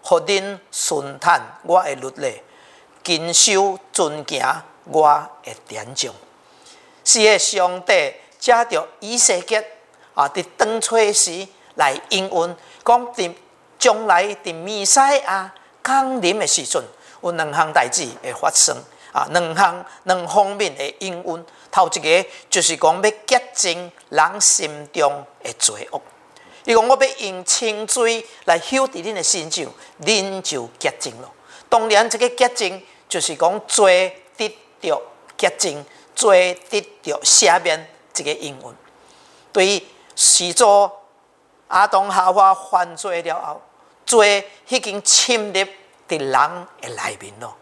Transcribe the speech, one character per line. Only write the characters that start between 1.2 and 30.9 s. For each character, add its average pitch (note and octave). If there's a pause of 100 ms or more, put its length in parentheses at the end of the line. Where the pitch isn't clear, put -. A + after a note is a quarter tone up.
我 F3
的 C#3+
律 C3
例， B2+ (640)
谨 E3
守 G3 (120)
遵 D3+
行 C#3 (220)
我 D3+ (160)
的 - (160)
典 A2
章。” A#2 (880)
是 -
的， G#3+
上 F3+
帝 E3+ (260)
借 - (140)
着 F3 (120)
以 A3
西 F#3+
结 G#3+ (540)
啊， C#3
伫 - (100)
当 A3
初 A3+ (140)
时 F#3+ (280)
来 C#3+ (100)
应 F#3+
允， F3 (300)
讲 A#3+
伫 F3 (460)
将 A3
来 F#3 (200)
伫 E3+
弥 G3
赛 C#4
亚 F#3+ (300)
降 C4
临 F3+
的 F#3+
时 C#3+
阵， B2+ (380)
有 F3
两 D#3+
项 D#3
代 B2
志 C3+ (160)
会 B2+
发 D#3
生 - (360)
啊， C3+
两 E3
项 F3+ (200)
两 F#3
方 G3+
面 F#3
的 C#3
应 F3+
允。 E3+ (260)
头 F#3
一 D#3
个 E3 (200)
就 F#3
是 D#3+
讲 E3
要 G#3+ (160)
洁 B3
净 F3 (180)
人 E3+
心 D3+
中 C#3+ (180)
的 B2
罪 -
恶。 C#3+ (640)
伊 A#3
讲 A3+
：“我 C4
要 C4+ (100)
用 F#3
清 G#3+
水 A3+ (200)
来 E3+
洗 C4
涤 C4+
恁 G#3+
的 F#3
身 D#3+
上， D#3 (360)
恁 G3
就 B2+ (120)
洁 -